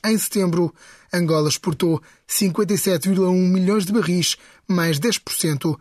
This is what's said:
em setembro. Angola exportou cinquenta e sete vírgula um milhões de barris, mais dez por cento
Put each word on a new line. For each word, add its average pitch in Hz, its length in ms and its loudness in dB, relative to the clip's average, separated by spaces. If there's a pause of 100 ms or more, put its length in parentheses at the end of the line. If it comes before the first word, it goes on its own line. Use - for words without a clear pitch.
em 220 100 2
setembro. 175 560 0 (400)
Angola 160 380 0
exportou 160 500 -2 (280)
cinquenta 196 480 0
e - 20 0
sete 185 320 0
vírgula 190 220 2
um 185 160 2
milhões 190 360 2
de 175 80 -4
barris, 180 460 0 (300)
mais 170 320 0
dez 214 180 0
por - 160 -10
cento 156 480 -2